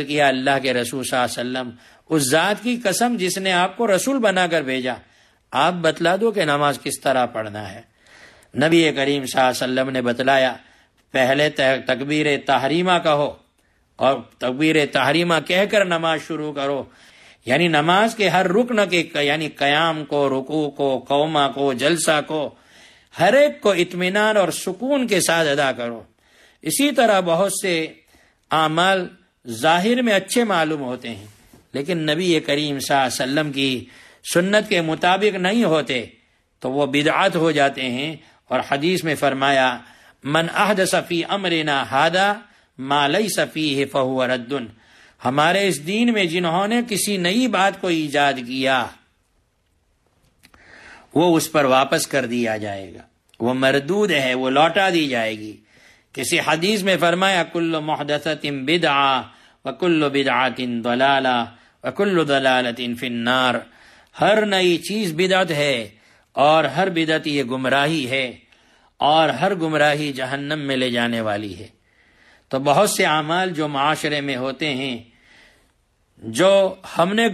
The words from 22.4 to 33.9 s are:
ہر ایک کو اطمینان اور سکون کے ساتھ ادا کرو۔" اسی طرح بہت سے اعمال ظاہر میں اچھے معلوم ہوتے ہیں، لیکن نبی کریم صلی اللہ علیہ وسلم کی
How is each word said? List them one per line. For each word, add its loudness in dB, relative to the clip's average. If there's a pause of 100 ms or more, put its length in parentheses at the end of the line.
ہر 6
ایک 4
کو 4
اطمینان 0
اور 4
سکون -2
کے 2
ساتھ 2
ادا 0
کرو۔" -8 (580)
اسی 0
طرح 4
بہت 0 (100)
سے -2 (580)
اعمال 2 (400)
ظاہر 2
میں 2
اچھے 0
معلوم 0
ہوتے -8
ہیں، -16 (480)
لیکن -4
نبی 0
کریم -2
صلی -2
اللہ 2
علیہ -4
وسلم -2
کی -4 (480)